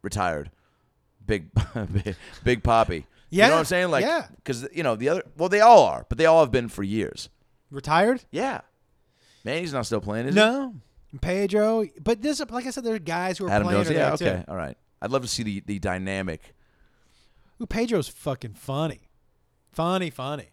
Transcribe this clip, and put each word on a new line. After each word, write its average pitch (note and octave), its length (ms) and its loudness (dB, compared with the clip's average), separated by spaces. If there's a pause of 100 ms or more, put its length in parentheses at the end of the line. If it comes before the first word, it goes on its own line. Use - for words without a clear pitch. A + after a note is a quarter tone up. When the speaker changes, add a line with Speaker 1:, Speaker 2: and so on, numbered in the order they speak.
Speaker 1:
retired, E2 500 -4 (720)
Big, F#2+ 280 -4
<laughs> G2 500 -2
Big, G2 120 -8 (280)
Big A#2+ 200 0
Papi. A2 420 2 (240)
Speaker 2:
Yeah, G3 160 4
Speaker 1:
You C4 40 6
know D#4 60 4
what E4 40 4
I'm D#4+ 60 0
saying? F3+ 260 0
Like, C3+ 140 2
Speaker 2:
yeah. D#4 220 -2 (160)
Speaker 1:
'cause, C3 300 -6
you E3 100 -6
know, A#2+ 120 0
the B2 140 -2
other, F3+ 140 -2 (140)
well, F3 120 0
they G#3 120 4
all A3 240 12
are, C2+ 240 -2
but A#2 80 -4
they D#3+ 80 4
all D#3+ 160 8
have B2+ 100 4
been A#2+ 180 0
for - 140 -8
years. G2 460 -4 (420)
Speaker 2:
Retired? E3 600 0
Speaker 1:
Yeah. A#3 300 -6 (840)
Manny's D#3 300 -6
not B2 120 -2
still G#2+ 160 -4
playing, G#2+ 260 -6
is F3 80 0
he? G#3 40 6
Speaker 2:
No. A#3+ 360 2 (360)
And C3+ 100 -12
Pedro. G3+ 640 0 (160)
But G#3+ 200 -2
this, D4 180 -4 (100)
like A#3+ 160 -8
I C4 60 -6
said, B3 120 -10
there A3+ 120 -4
are G#3+ 40 -6
guys F3 380 -4
who G3 80 -6
are F3 40 -4
Speaker 1:
Adam G#3 180 2
Speaker 2:
playing G3+ 160 2
Speaker 1:
Jones. E3 60 -2
Speaker 2:
over D3+ 100 0
Speaker 1:
Yeah, D3 160 2
Speaker 2:
there, E3+ 180 -2
Speaker 1:
okay. F2+ 120 -6
Speaker 2:
too. - 60 -14
Speaker 1:
All F#2 60 -8
right. D2 200 -8 (240)
I'd A2 100 -6
love C3+ 120 0
to A#2 40 -8
see A#2+ 160 -6
the, G2+ 220 -6
the G2+ 140 -6
dynamic. F#2 760 -6 (1080)
Speaker 2:
Ooh, A#3 40 -8
Pedro's A3+ 420 -2
fucking B2 460 -10
funny. C#3+ 560 -8 (640)
Funny, F3 380 -2
funny. C3+ 440 -10